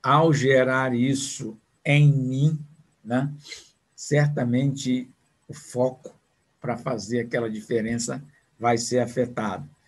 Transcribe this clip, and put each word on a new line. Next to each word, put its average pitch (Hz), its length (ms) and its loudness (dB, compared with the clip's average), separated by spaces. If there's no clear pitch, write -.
ao 151 320 4
gerar 131 600 2
isso 127 600 -2
em 147 280 6
mim, 139 460 0
né, 127 280 -2
certamente 135 1160 0
o 113 60 -16
foco - 640 -6
pra 120 160 -6
fazer 117 420 -4
aquela 117 300 -4
diferença 117 760 -4
vai 120 200 0
ser 120 220 -2
afetado. 110 720 -4